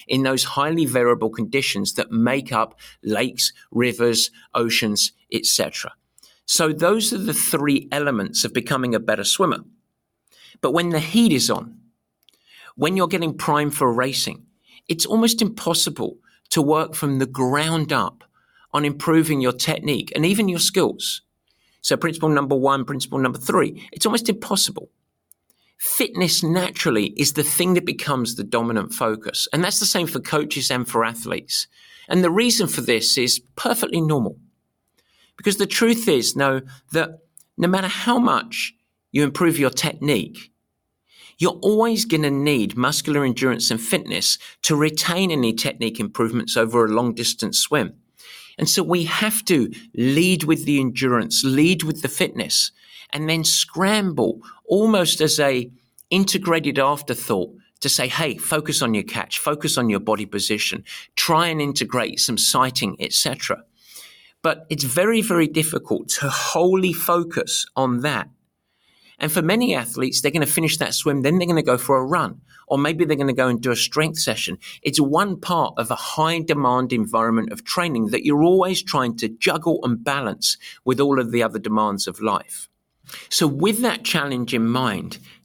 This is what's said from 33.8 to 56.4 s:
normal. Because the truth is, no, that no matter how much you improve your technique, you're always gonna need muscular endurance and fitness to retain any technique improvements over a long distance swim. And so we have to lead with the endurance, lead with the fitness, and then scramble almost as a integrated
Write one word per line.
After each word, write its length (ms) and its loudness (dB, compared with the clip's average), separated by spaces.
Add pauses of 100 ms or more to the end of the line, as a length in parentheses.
normal. 360 0 (960)
Because 220 -2
the 100 0
truth 400 2
is, 280 2
no, 260 0 (320)
that 260 -2 (380)
no 100 2
matter 200 2
how 300 0
much 560 0 (380)
you 120 2
improve 360 2
your 100 4
technique, 800 -4 (880)
you're 240 0
always 440 2
gonna 260 2
need 440 0
muscular 480 0
endurance 460 0
and 100 -2
fitness 600 -2 (240)
to 120 2
retain 540 0
any 240 2
technique 460 -4
improvements 580 -2
over 280 4
a 60 0
long 220 2
distance 460 -2
swim. 340 0 (640)
And 100 0
so 140 0
we 220 0
have 420 -2
to 260 2 (220)
lead 520 2
with 200 0
the 140 2
endurance, 640 0
lead 400 4
with 180 -4
the 60 -4
fitness, 640 -2 (400)
and 180 -4
then 140 0
scramble 960 0 (240)
almost 560 2
as 180 2
a 320 2 (380)
integrated 680 2